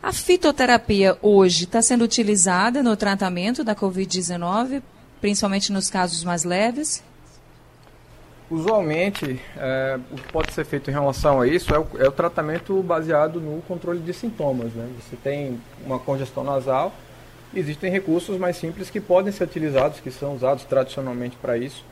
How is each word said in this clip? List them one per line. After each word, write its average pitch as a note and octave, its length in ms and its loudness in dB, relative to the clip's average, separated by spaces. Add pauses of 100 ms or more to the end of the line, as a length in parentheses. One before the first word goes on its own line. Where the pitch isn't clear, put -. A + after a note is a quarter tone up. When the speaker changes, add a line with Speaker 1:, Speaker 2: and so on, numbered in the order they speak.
Speaker 1:
a - 100 -4
fitoterapia B3 1040 4
hoje F#3 460 6
tá A3+ 160 0
sendo A#3+ 220 4
utilizada G#3 800 2
no A3+ 120 4
tratamento G3 680 0
da A3 100 0
covid F#3+ 340 -2
dezenove, F#3 760 -2 (360)
principalmente G3+ 520 0
nos F#3+ 180 -2
casos F3 340 -2
mais F3 200 -2
leves? A3+ 600 -2 (1500)
Speaker 2:
Usualmente, E3 880 0 (160)
é, C3 420 -2 (120)
o D#3 40 -12
que - 160 -14
pode D#3+ 220 -2
ser D#3+ 100 -4
feito C#3+ 280 -4
em - 20 -2
relação C#3 480 2
a B2 60 4
isso D#3+ 260 2
é D3+ 60 6
o, D#3+ 80 -2 (100)
é C3 100 6
o C#3+ 40 6
tratamento E3+ 720 -2
baseado D#3+ 580 2
no D#3 220 -6
controle F3 360 -6
de E3 140 -6
sintomas, C3+ 600 -4
né? A2+ 140 -8 (140)
Você - 140 -14
tem C#3 440 -6 (240)
uma C3 140 -4
congestão C3+ 460 -4
nasal, C3+ 500 -2 (600)
existem E3+ 380 -4
recursos F#3 460 -2
mais F3+ 200 -2
simples F3 340 -10
que G#3+ 80 -4
podem G3 320 2
ser F#3 140 -2
utilizados, D3+ 540 0
que C3 120 -12
são C#3+ 240 -6
usados C3 300 0
tradicionalmente B2+ 720 -2
pra A#2+ 200 -2
isso C3 340 -8